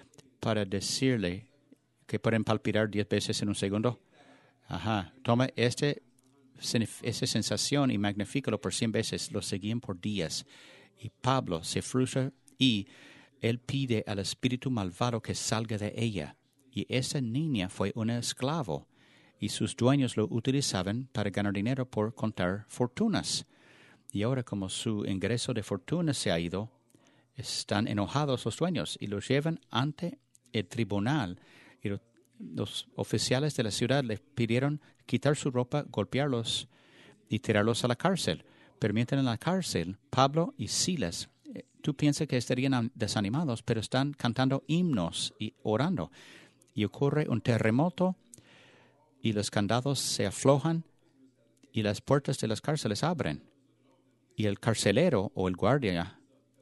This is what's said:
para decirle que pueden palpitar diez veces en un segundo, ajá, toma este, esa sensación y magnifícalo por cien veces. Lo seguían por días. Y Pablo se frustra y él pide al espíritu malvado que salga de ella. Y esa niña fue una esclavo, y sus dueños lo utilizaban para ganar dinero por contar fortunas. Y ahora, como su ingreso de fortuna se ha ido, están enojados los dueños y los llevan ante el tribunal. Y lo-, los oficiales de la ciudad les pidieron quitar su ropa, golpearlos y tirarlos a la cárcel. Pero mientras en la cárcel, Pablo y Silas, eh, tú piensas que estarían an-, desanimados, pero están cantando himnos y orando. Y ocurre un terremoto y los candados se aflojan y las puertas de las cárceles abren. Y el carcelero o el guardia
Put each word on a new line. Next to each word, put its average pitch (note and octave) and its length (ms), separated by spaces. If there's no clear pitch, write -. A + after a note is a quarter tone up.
para G#2+ 260
decirle G2+ 800
que A2 140
pueden A2 240
palpitar G#2+ 460
diez G2+ 180
veces G#2 340
en G#2 80
un G2+ 60
segundo, G#2+ 460
ajá, F#2 460
toma A#2+ 320
este, C3 480
esa A#2+ 260
sensación B2+ 640
y G#2+ 60
magnifícalo G#2 640
por F2+ 140
cien A#2 180
veces. G#2 400
Lo G2+ 100
seguían G#2+ 380
por F2+ 200
días. F#2+ 460
Y G#2+ 100
Pablo G#2+ 540
se - 180
frustra C3 500
y A2+ 300
él A#2+ 180
pide B2 460
al G2+ 140
espíritu B2 500
malvado A#2 520
que - 120
salga A2 440
de G#2 180
ella. G2+ 400
Y - 180
esa B2+ 300
niña B2 480
fue G2 280
una A#2 240
esclavo, B2+ 680
y G#2 100
sus - 260
dueños C3 420
lo G#2+ 80
utilizaban A#2+ 840
para G2+ 180
ganar G2+ 240
dinero B2 360
por G#2+ 240
contar G2+ 540
fortunas. - 800
Y G2+ 100
ahora, B2 220
como F#2+ 260
su G#2+ 360
ingreso G#2+ 480
de A2 100
fortuna D3+ 500
se - 180
ha E2+ 80
ido, F#2+ 300
están - 520
enojados A#2+ 580
los A2+ 120
dueños D3+ 420
y - 80
los G2+ 200
llevan D3 340
ante D3+ 480
el G#2+ 160
tribunal. G#2 720
Y G#2 80
lo-, G2+ 120
los - 580
oficiales C3 600
de A#2+ 80
la G#2+ 80
ciudad C3 320
les A2 160
pidieron B2 640
quitar C#3+ 320
su C#3+ 140
ropa, B2 380
golpearlos A#2+ 800
y G#2+ 100
tirarlos A2 440
a B2 40
la A#2+ 80
cárcel. E3 480
Pero G#2+ 160
mientras A#2+ 260
en C3+ 60
la A#2 120
cárcel, G#2 600
Pablo D3+ 480
y G#2+ 100
Silas, - 640
eh, - 120
tú D3 140
piensas D3 320
que C3 100
estarían B2+ 360
an-, A#2+ 200
desanimados, A2+ 720
pero A2+ 160
están C3+ 320
cantando C3 560
himnos D3 720
y G#2+ 140
orando. A2+ 480
Y G#2+ 100
ocurre C#3+ 420
un A#2 140
terremoto C#3 760
y A2+ 120
los G#2 180
candados A#2+ 480
se - 260
aflojan D3 600
y A2 100
las G#2 160
puertas C#3+ 400
de - 80
las A2 140
cárceles B2 420
abren. C3+ 400
Y G#2+ 80
el G2 160
carcelero A2 760
o F#2 140
el F#2 80
guardia G2 640